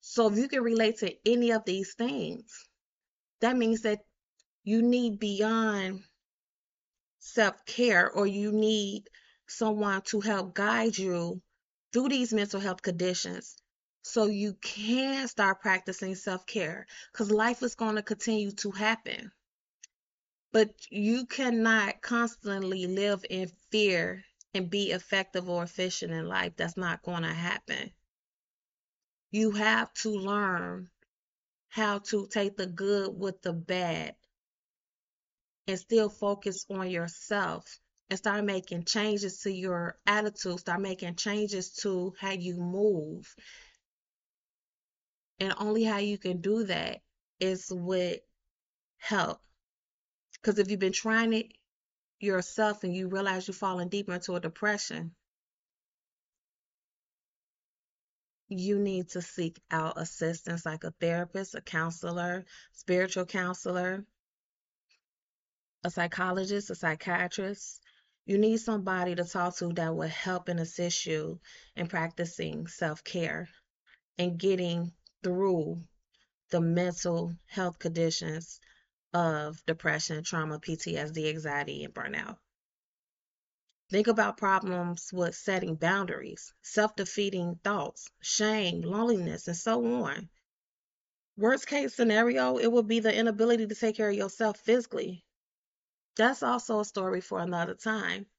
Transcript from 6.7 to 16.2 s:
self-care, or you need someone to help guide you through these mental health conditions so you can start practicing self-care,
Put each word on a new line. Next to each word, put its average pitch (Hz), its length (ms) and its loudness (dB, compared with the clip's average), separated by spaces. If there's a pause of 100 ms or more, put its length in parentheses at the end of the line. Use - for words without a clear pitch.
self-care, 208 880 4
or 202 160 2
you 202 260 0
need 214 520 2 (420)
someone 208 560 0
to - 180 -2
help 196 340 -2
guide 226 440 2
you 180 420 -2 (540)
through 254 160 4
these 247 240 2
mental 202 260 0
health 190 220 -4
conditions 180 760 -2 (460)
so 220 240 2
you 208 340 0
can 262 680 0
start 196 340 2
practicing 190 520 0
self-care, 185 720 -6 (280)